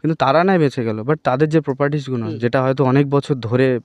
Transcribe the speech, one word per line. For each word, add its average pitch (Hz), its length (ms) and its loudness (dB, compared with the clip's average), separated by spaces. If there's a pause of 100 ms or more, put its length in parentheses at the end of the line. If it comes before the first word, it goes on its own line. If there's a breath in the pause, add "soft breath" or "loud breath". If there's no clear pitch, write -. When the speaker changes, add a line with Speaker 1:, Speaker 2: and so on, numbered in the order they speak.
Speaker 1:
কিন্তু 160 140 -2
তারা 139 280 2
নয় 190 160 2
বেঁচে 131 260 0
গেল, 110 140 -4
but 143 240 -2
তাদের 139 260 0
যে 156 120 2
প্রপার্টিসগুলো, 135 640 -4
Speaker 2:
হুম। 110 120 -6
Speaker 1:
যেটা 120 240 0
হয়তো 135 220 0
অনেক 139 260 2
বছর 143 260 0
ধরে, 123 500 0